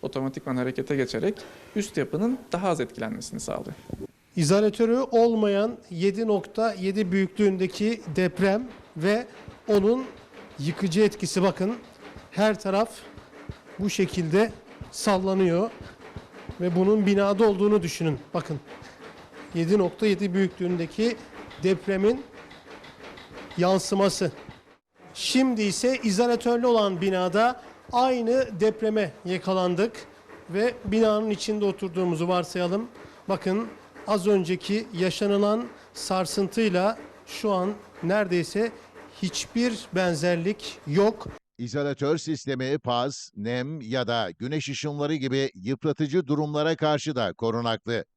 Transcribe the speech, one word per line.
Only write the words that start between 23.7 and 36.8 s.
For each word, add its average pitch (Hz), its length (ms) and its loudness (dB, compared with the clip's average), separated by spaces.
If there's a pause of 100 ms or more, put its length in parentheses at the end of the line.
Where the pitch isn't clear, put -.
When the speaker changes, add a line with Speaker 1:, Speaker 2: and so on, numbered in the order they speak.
Speaker 2:
Şimdi 254 480 2
ise 240 420 2
izolatörlü 233 640 2
olan 208 340 4
binada 196 600 2 (300)
aynı 247 680 2
depreme 214 520 2 (140)
yakalandık 185 680 0 (580)
ve 214 240 0 (120)
binanın 214 440 2
içinde 208 360 -2
oturduğumuzu 180 640 0
varsayalım. 180 600 0 (420)
Bakın 196 380 0 (400)
az 202 200 2
önceki 196 640 2
yaşanılan 202 720 2 (280)
sarsıntıyla 190 1040 0 (300)